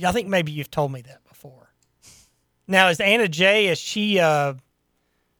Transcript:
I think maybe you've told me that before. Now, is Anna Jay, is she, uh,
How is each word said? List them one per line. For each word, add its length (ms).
I 60
think 160
maybe 240
you've 200
told 200
me 100
that 260
before. 420
Now, 220
is 100
Anna 280
Jay, 400
is 120
she, 400
uh, 360